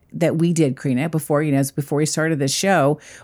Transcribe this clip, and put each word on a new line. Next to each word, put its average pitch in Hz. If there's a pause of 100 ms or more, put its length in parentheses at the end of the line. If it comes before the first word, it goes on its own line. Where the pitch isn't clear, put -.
(140)
that 156
we 170
did, 147
Karina, 139
before, 151
you 151
know, 139 (120)
before 143
we 151
started 160
this 139
show, 151 (240)